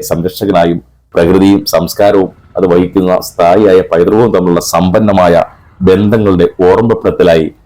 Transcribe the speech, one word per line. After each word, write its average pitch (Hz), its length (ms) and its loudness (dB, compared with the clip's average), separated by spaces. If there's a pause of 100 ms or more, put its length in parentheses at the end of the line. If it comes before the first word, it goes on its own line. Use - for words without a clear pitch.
സംരക്ഷകനായും 87 680 -2 (360)
പ്രകൃതിയും 95 460 2 (120)
സംസ്കാരവും 95 580 0 (260)
അത് 92 160 -2
വഹിക്കുന്ന 90 400 0 (160)
സ്ഥായിയായ 92 500 2 (120)
പൈതൃകവും 98 440 0
തമ്മിലുള്ള 90 280 0 (100)
സമ്പന്നമായ 92 640 0 (540)
ബന്ധങ്ങളുടെ 98 580 2 (220)
ഓർമ്മപ്പെടുത്തലായി 92 760 0 (200)